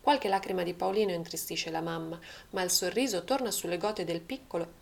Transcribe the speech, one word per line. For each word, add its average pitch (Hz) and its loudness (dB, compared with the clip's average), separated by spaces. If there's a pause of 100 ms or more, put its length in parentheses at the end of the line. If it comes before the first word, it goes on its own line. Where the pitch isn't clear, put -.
Qualche 269 4
lacrima 190 2
di 175 -2
Paolino 190 2
intristisce 165 -4
la 165 0
mamma, 165 -4 (320)
ma 190 -2
il 180 2
sorriso 196 2
torna 254 0
sulle 175 -2
gote 208 0
del 170 -2
piccolo 170 -6